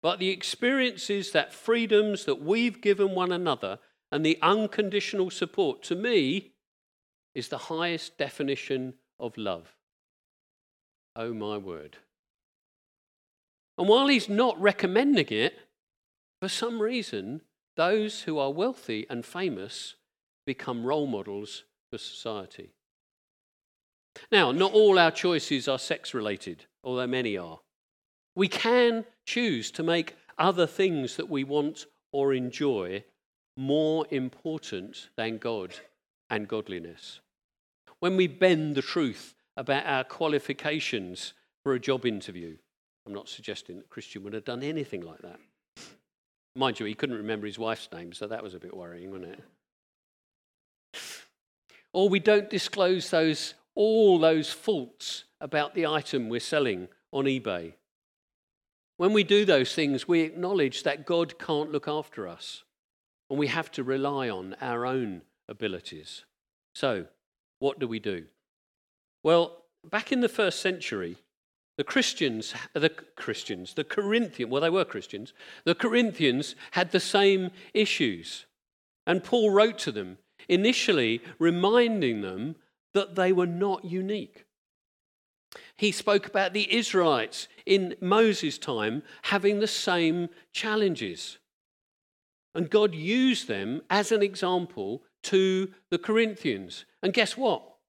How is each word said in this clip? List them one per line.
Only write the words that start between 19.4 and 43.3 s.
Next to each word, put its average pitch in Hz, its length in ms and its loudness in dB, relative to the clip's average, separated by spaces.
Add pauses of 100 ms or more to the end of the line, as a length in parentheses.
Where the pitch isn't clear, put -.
become 123 400 -6
role 143 220 0
models 104 580 -8 (260)
for - 60 -12
society. - 800 -12 (1600)
Now, 170 220 4
not 190 220 2
all 208 240 8
our 165 120 8
choices 151 580 0
are 131 100 0
sex-related, 104 880 -6 (180)
although 127 220 -4
many 120 320 -2
are. 82 220 -12 (760)
We 190 100 4
can 233 600 4 (180)
choose 190 460 -2
to - 120 -8
make 165 340 0 (200)
other 175 300 4
things 165 500 0
that 160 140 -6
we 139 120 -2
want 147 440 -2 (260)
or 139 220 2
enjoy 123 720 -2 (520)
more 151 540 2
important 131 1080 -8
than 113 220 -4
God 104 360 -6 (540)
and 107 180 -2
godliness. 92 720 -10 (800)
When 185 180 0
we 185 80 6
bend 156 480 4
the 139 80 0
truth - 520 -4 (220)
about 135 300 -2
our 135 180 0
qualifications 143 1300 -4 (300)
for 139 100 -2
a 127 80 -2
job 127 240 -2
interview, 90 540 -6 (460)
I'm 104 100 -14
not - 140 -12
suggesting 95 500 -12